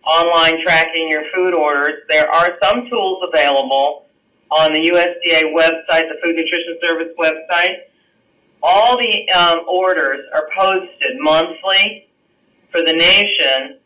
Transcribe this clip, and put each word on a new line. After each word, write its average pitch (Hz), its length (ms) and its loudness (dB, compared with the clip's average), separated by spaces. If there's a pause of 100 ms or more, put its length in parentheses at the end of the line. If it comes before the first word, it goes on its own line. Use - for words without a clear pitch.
online 165 600 2
tracking 160 460 0
your 151 120 -2 (140)
food 180 180 0
orders, 147 540 -2
there 151 220 2
are 175 320 2
some 240 260 0
tools 190 420 -4
available 139 760 0 (440)
on 156 220 2
the 156 140 0
U 175 100 2
S 175 120 2 (160)
D 170 100 0
A 160 80 2 (100)
website, 160 560 0
the 151 160 -10
Food 165 120 0
Nutrition 170 460 -4
Service 165 360 -4
website. 170 580 -2 (840)
All 214 340 4
the, 233 360 -4
um, 170 360 2
orders 165 560 0 (100)
are 156 140 -2 (100)
posted 190 600 -2
monthly 190 920 0 (640)
for 170 80 0
the 165 140 0
nation 139 920 0